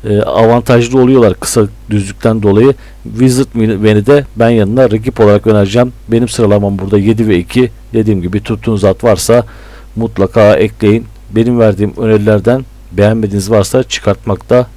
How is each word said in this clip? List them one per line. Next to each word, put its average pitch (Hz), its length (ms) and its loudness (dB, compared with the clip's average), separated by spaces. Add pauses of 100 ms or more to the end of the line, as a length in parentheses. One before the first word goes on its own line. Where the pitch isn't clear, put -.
e, 104 120 0
avantajlı 117 800 2
oluyorlar 123 320 4
kısa - 340 -2 (220)
düzlükten 104 540 -4
dolayı. 110 300 2 (300)
Wizard 123 500 -2
Man'i 107 520 0
de 139 200 2 (100)
ben 113 140 2
yanına 113 420 2
rakip 110 280 -4
olarak 104 280 2
önereceğim. 107 460 0 (140)
Benim 113 200 0
sıralamam 101 520 0
burada 95 180 -2
yedi 107 300 0
ve 95 100 2
iki. 117 340 -2 (220)
Dediğim 107 280 0
gibi 92 220 -6
tuttuğunuz 107 400 -4
at 98 200 0
varsa 117 420 0 (500)
mutlaka 107 600 0
ekleyin. 107 500 0 (260)
Benim 117 280 0
verdiğim 104 380 0
önerilerden 110 680 0 (260)
beğenmediğiniz 101 600 -2
varsa 117 320 0
çıkartmakta 107 920 -2